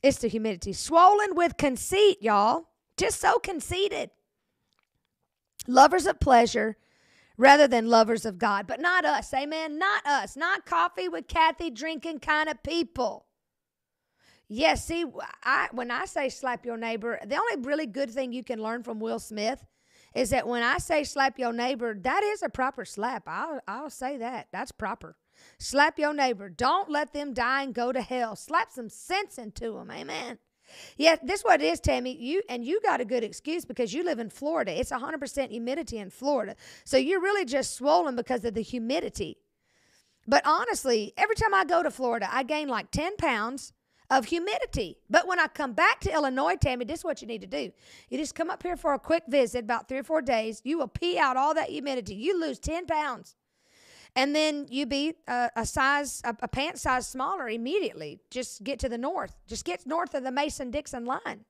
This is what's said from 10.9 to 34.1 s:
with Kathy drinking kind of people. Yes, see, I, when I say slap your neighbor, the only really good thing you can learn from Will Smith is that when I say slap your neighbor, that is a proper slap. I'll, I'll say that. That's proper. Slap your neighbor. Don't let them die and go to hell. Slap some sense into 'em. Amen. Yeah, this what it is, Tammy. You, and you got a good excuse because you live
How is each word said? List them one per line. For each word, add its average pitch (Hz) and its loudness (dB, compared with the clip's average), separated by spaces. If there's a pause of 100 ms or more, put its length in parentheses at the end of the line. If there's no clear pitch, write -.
with 330 -6
Kathy 320 2
drinking 311 -6
kind 311 2
of 302 -6
people. 269 -4 (1200)
Yes, 262 2
see, 339 -2 (380)
I, 269 0
when 240 -6
I 254 -2
say 294 -2
slap 247 -6
your 233 -6
neighbor, 226 -4
the 254 -4
only 440 0 (100)
really 294 -2
good 240 -4
thing 254 -4
you 247 -8
can 220 -6
learn 226 -4
from 233 -8
Will 226 -4
Smith 214 -4 (480)
is 247 2
that 247 2
when 240 0
I 254 2
say 311 0
slap 269 -4
your 233 0
neighbor, 240 -2
that 302 2
is 415 -2
a 320 -2
proper 262 -4
slap. 220 -6
I'll, 254 -6
I'll 254 -8
say 262 -6
that. 226 -8
That's 202 -8
proper. - -8 (420)
Slap 294 2
your 294 2
neighbor. 233 0
Don't 311 0
let 294 -2
them 285 -6
die 247 0
and 262 -6
go 240 -2
to 247 -2
hell. 233 -4
Slap - -2
some 226 -12
sense 392 -6
into 226 -8
'em. 190 -14
Amen. - -10 (580)
Yeah, 311 6
this 339 -4
what 359 6
it 302 2
is, 330 2
Tammy. 254 0
You, 302 -4
and 240 -6
you 349 0
got 339 2
a 247 -2
good 226 -2
excuse 294 -6
because 226 -4
you 330 -4
live 311 -2